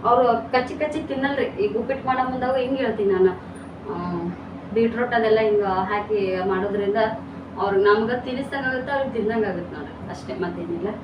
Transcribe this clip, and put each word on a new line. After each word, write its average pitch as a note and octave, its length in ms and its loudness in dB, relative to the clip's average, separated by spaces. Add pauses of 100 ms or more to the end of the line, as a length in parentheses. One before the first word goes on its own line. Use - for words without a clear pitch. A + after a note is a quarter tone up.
ಅವ್ರು A#3 480 4
ಕಚ್ಚಿ B3+ 220 0
ಕಚ್ಚಿ D4+ 280 -2
ತಿನ್ನಲ್ರಿ. C4+ 420 -2
ಈಗ - 320 -2
ಉಪ್ಪಿಟ್ಟು C4+ 300 -2
ಮಾಡೋ B3+ 240 0
ಮುಂದಾಗ B3+ 260 0
ಹಿಂಗೆ C4 200 0
ಹೇಳ್ತೀನಿ G#3+ 360 0
ನಾನು, F#3 200 6 (600)
ಆ, F3 300 -4 (520)
ಬೀಟ್ರೂಟ್ A#3 400 2
ಅದೆಲ್ಲ A3 260 4
ಹಿಂಗೆ G#3 220 4
ಹಾಕಿ G3 880 0
ಮಾಡೋದ್ರಿಂದ G3+ 480 0 (640)
ಅವ್ರಿಗೆ G3 240 4
ನಮ್ಗೆ A3 400 4
ತಿನ್ನಿಸ್ದಂಗೆ C4+ 440 -4
ಆಗುತ್ತೆ, B3+ 240 -2
ಅವ್ರಿಗೆ C4+ 220 0
ತಿಂದಂಗೆ A3 320 2
ಆಗುತ್ತೆ F3 300 -6
ನೋಡ್ರಿ, - 340 -12
ಅಷ್ಟೇ, - 240 -10
ಮತ್ತೇನಿಲ್ಲ. E3+ 540 -4 (140)